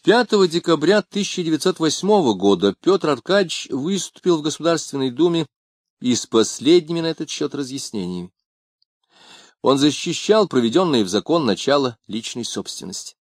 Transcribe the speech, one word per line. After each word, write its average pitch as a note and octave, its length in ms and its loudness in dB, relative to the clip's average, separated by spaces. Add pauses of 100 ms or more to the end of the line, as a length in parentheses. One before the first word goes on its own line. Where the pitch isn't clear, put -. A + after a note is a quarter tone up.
Пятого G#3 440 4
декабря E3 540 2
тысяча - 400 -6
девятьсот E3 380 -2
восьмого D#3+ 560 2
года G2 440 2
Пётр F3 300 0
Аркадьевич F3+ 600 -2
выступил E3+ 680 -2
в D3 60 -6
Государственной D3+ 680 -2
Думе D#3+ 380 0 (540)
и B2 140 0
с - 100 -6
последними D#3 720 2
на E3 60 -4
этот D#3+ 240 -6
счёт C#3+ 260 -6
разъяснениями. G2+ 760 -8 (1300)
Он C3+ 160 2
защищал E3+ 720 0
проведённое B2+ 560 2
в - 20 -8
закон C3 380 -2
начало B2+ 520 0 (100)
личной A2+ 360 -10
собственности. - 800 -12